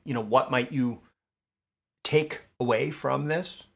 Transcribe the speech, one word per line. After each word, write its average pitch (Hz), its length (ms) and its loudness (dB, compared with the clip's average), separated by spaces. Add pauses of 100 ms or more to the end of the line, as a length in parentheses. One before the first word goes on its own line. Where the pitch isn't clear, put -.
you 139 80 -4
know, 117 80 0
what 123 300 2
might 123 200 0
you 123 280 -2 (1040)
take 151 380 0 (180)
away 123 320 2
from 139 360 -2
this? 170 360 -6 (120)